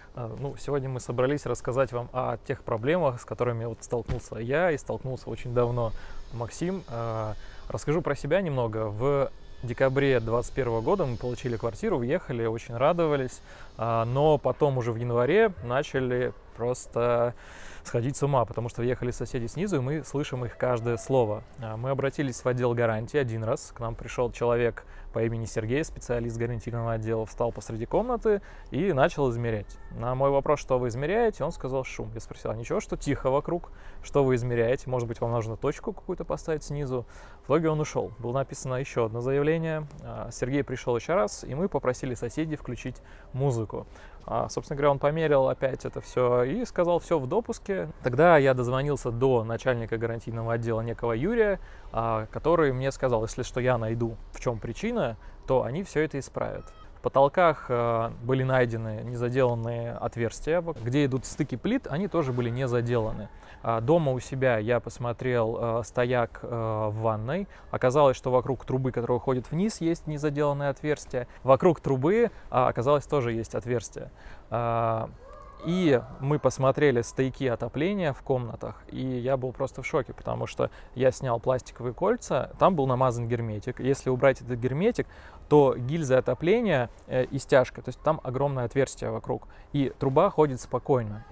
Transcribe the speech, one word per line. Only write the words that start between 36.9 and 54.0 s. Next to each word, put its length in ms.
В 40
итоге 240
он 100
ушёл. 380
Было 160
написано 400
ещё 320
одно 160
заявление. 680
А, 280
Сергей 320
пришёл 340
ещё 180
раз, 300
и 100
мы 140
попросили 460
соседей 420
включить 400
музыку. 540
А, 220
собственно 280
говоря, 160
он 80
померил 480
опять 360
это 160
всё 440
и 220
сказал: 340
"Всё 180
в 80
допуске". 640
Тогда 320
я 180
дозвонился 560
до 320
начальника 560
гарантийного 540
отдела 300
некого 320
Юрия, 440
а, 400
который 420
мне 200
сказал: 300
"Если 200
что, 160
я 180
найду, 400